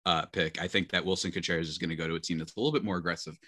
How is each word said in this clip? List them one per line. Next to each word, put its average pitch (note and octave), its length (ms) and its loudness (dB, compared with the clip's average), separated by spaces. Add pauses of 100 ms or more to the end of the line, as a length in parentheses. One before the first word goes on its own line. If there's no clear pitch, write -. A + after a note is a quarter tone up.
uh, E2 200 4
pick. E2 360 0
I F2 60 0
think F2+ 240 2
that E2+ 140 2
Wilson F#2 260 2
Contreras E2+ 380 0
is D#2 80 -6
gonna E2 180 -2
go D#2+ 120 -2
to E2 80 0
a E2 40 -2
team E2 180 -2
that's D#2+ 180 -6
a - 40 -6
little C3+ 120 2
bit D3 120 0
more G2+ 140 0
aggressive, E2 400 -2 (100)